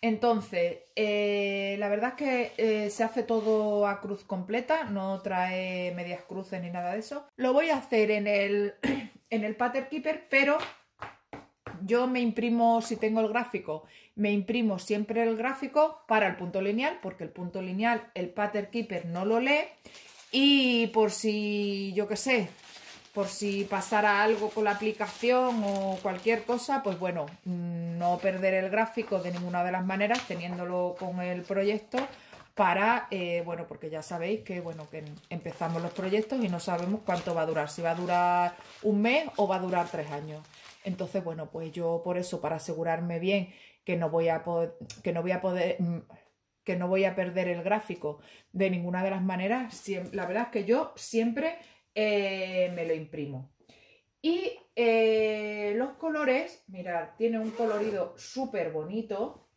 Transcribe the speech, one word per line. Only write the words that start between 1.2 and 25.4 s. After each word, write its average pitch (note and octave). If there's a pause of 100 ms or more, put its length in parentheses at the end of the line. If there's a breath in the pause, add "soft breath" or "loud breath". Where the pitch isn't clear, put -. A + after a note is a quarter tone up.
la G#3
verdad G#3+
es B3+
que, B3+
eh, G#3+
se A3+
hace A3+
todo G#3+
a G3
cruz G3+
completa, A#3
no G3
trae F#3
medias F3
cruces F#3
ni E3+
nada F3
de G3+
eso. C#4+ (120)
Lo B3+
voy D#4
a D4
hacer G#3+
en G#3
el, G3+
<clears throat> -
en G#3+
el G#3+
Pattern C4
Keeper, D#4
pero C#4+ (1300)
yo A#3+
me B3+
imprimo, A#3
si A3+
tengo A3
el G#3+
gráfico, G#3+ (300 loud breath)
me G#3
imprimo G#3
siempre G#3
el A3+
gráfico C4+
para G#3+
el F3
punto F3+
lineal, B3
porque F#3+
el E3
punto F3+
lineal A3
el F3+
Pattern G#3
Keeper G3+
no E3+
lo A3
lee. C#4+ (680 loud breath)
Y C4
por A3
si, G3+
yo G3+
qué G#3+
sé, A#3 (640 loud breath)
por G3
si G3+
pasara G3+
algo G#3+
con G#3+
la G#3
aplicación A3